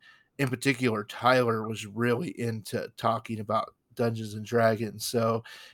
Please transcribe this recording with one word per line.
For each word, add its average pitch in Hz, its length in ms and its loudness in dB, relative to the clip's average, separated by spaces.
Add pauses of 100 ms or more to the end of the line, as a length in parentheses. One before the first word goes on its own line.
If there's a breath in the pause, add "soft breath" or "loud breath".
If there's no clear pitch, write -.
(400 soft breath)
in 139 100 0
particular, 120 560 0
Tyler 117 600 2
was 110 200 -6
really 120 420 0 (100)
into 113 580 -4
talking 113 440 0
about 110 340 -2 (200)
Dungeons 110 400 -2
and 107 100 -8
Dragons. 113 640 2
So 117 360 0 (300 loud breath)